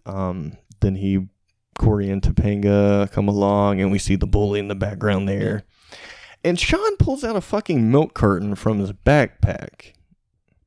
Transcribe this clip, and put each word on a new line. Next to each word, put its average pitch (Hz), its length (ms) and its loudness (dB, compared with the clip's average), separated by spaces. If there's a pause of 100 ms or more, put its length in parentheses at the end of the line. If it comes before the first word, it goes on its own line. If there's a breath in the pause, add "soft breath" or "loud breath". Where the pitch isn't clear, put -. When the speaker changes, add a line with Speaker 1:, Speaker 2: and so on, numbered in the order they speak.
Speaker 1:
Um, 92 480 -6 (280)
then 98 140 0
he, 95 320 0 (500)
Corey 101 320 2
and 98 120 -4
Topanga 101 880 2
come 101 160 0
along, 101 540 2
and 98 100 0
we 98 80 0
see - 160 0
the 101 120 -2
bully 104 320 0
in 101 80 -6
the 101 80 -6
background 98 520 -2
there. 101 360 -4 (280 loud breath)
Speaker 2:
Yeah. - 60 -20 (460 loud breath)
Speaker 1:
And 175 160 0
Sean 403 380 0
pulls 269 260 0
out 226 120 -4
a 180 60 -2
fucking 135 500 0
milk 147 220 2
carton 101 420 0
from 107 240 -2
his 98 120 -4
backpack. - 1000 0 (720)